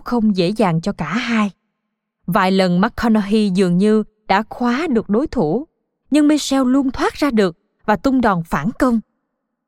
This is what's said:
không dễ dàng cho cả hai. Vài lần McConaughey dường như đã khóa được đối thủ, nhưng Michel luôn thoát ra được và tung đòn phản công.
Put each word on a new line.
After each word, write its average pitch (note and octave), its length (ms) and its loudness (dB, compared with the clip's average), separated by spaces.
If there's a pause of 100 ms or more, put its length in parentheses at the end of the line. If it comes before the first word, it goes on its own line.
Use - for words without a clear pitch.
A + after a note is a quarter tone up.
không A3 300 0
dễ F3 140 0
dàng F#3 320 0
cho G3+ 100 -4
cả D#3+ 220 -8
hai. A3+ 380 -2 (760)
Vài F#3 260 0
lần F#3 300 2
McConaughey G#3+ 680 0
dường F3+ 280 0
như G#3+ 260 2 (240)
đã G3 220 0
khóa B3 400 -4
được A3+ 200 -2
đối A#3 180 0
thủ, G#3 400 -2 (440)
nhưng D4 160 4
Michel C4+ 380 0
luôn B3+ 260 0
thoát F#4 220 -4
ra C#4+ 180 -2
được G3+ 260 0 (280)
và G#3+ 100 0
tung C4 260 0
đòn G3 220 0
phản D#3+ 260 -4 (100)
công. B3 200 2 (680)